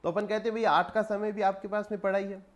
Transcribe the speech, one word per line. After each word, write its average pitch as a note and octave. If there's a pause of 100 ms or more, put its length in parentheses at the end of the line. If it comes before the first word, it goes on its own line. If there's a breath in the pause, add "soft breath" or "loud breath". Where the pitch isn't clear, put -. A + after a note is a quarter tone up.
तो E3+
अपन G#3
कहते G#3+
हैं A3
भाई A3+
आठ F3
का A3
समय G#3+
भी G3+
आपके G3
पास G#3
में G3+
पड़ा G3
ही G3
है F#3+ (120)